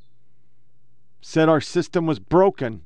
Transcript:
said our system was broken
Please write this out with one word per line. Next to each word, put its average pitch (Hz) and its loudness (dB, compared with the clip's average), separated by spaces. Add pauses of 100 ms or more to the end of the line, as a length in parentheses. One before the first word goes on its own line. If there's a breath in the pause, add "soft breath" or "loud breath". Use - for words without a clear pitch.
(1200)
said 160 2
our 156 4
system 170 -4
was 147 -2
broken 143 0